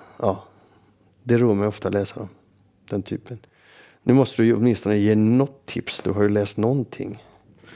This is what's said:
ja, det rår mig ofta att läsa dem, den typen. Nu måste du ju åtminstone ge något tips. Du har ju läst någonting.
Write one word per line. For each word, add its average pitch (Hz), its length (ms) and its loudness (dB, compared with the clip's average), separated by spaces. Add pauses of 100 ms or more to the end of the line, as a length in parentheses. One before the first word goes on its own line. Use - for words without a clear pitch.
(200)
ja, 98 240 -2 (800)
det 120 140 2
rår 117 160 4
mig 101 140 0
ofta 104 200 -6
att 92 60 -4
läsa 98 260 -4
dem, 101 100 -12 (600)
den 104 120 -4
typen. 107 360 -12 (640)
Nu 123 100 4
måste 131 280 4
du 113 40 6
ju 117 100 4
åtminstone 107 420 0
ge 104 180 2
något 117 500 0
tips. - 380 -10
Du 92 80 -2
har 104 120 0
ju 104 60 2
läst 101 280 -2
någonting. 110 680 -4 (520)